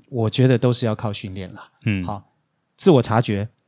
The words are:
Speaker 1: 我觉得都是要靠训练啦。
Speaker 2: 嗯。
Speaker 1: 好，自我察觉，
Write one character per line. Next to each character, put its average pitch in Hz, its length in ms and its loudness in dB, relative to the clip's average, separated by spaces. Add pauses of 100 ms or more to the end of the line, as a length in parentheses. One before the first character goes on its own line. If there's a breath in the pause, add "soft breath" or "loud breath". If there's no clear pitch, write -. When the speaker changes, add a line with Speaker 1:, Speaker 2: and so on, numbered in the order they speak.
Speaker 1:
我 113 220 -2
觉 127 180 4
得 127 100 4
都 123 140 2
是 120 140 -2
要 107 100 -2
靠 107 160 -6
训 101 220 -12
练 95 200 -12
啦。 - 160 -20 (160)
Speaker 2:
嗯。 98 200 -2
Speaker 1:
好， 104 180 -10 (540)
自 - 140 4
我 131 100 6
察 110 180 0
觉， 107 300 -4 (180)